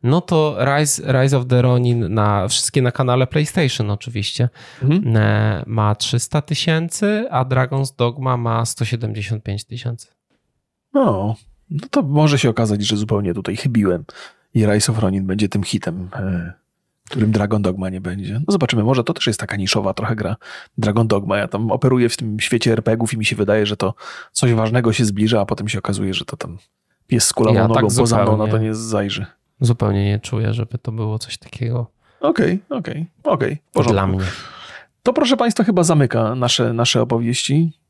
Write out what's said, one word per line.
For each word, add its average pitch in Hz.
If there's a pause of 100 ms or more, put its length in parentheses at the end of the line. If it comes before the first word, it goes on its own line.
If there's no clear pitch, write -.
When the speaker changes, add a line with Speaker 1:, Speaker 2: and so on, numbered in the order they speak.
Speaker 1:
No 147
to 156
Rise, 139
Rise 135
of 123
the 123
Ronin 123
na, 104
wszystkie -
na 123
kanale 127
PlayStation 151
oczywiście, 113 (340)
Speaker 2:
Mhm. 143
Speaker 1:
e, 107
ma 107
trzysta -
tysięcy, 170
a 131
Dragon's 131
Dogma 123
ma 117
sto -
siedemdziesiąt 107
pięć 101
tysięcy. 120 (840)
Speaker 2:
No, 110 (340)
no 151
to 277
może 147
się 127
okazać, 107
że 104
zupełnie 104
tutaj 92
chybiłem 101 (500)
i 110
Rise 104
of 110
Ronin 95
będzie 98
tym 101
hitem, 90
e, 90 (560)
którym 107
Dragon 104
Dogma 95
nie 92
będzie. 95
No 143
zobaczymy, 160
może 123
to 117
też -
jest 110
taka 104
niszowa 98
trochę 110
gra 107 (420)
Dragon 110
Dogma. 101
Ja 101
tam 107
operuję 127
w -
tym 107
świecie 120
R 113
P 113
G 117
ów 113
i 113
mi 107
się 107
wydaje, 104
że 104
to - (380)
coś 120
ważnego 113
się 117
zbliża, 104
a 98
potem 104
się 98
okazuje, 98
że -
to -
tam 85 (500)
pies 117
z -
kulawą 110
Speaker 1:
Ja 95
tak - (140)
Speaker 2:
nogą, 107
bo 123
za 113
mną 104
na 107
to 107
Speaker 1:
zupełnie 110
Speaker 2:
nie 110
zajrzy. 104 (360)
Speaker 1:
Zupełnie 107
nie 104
czuję, 110
żeby 113
to -
było 110
coś -
takiego 120 (300)
Speaker 2:
Okej, 220 (100)
okej, 165 (160)
okej, 170 (140)
w -
porządku. 120
Speaker 1:
dla 98
mnie. 95 (840)
Speaker 2:
To 254
proszę 269
państwa 233
chyba 180
zamyka 127
nasze, 120
nasze 117
opowieści 123 (100)